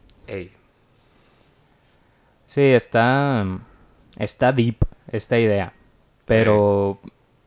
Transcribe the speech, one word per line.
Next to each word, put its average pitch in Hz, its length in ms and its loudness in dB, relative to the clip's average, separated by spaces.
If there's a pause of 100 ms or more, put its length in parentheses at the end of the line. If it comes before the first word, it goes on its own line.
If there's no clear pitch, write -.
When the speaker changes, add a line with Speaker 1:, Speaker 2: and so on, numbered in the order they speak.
(260)
Speaker 1:
Ey. 92 260 -12 (2000)
Speaker 2:
Sí, - 140 -4
está... 127 840 2 (720)
Está 123 340 -2
deep 120 320 0 (260)
esta 117 300 -4
idea. 107 320 0 (540)
Pero 104 760 0
Speaker 1:
Sí. - 80 -20 (360)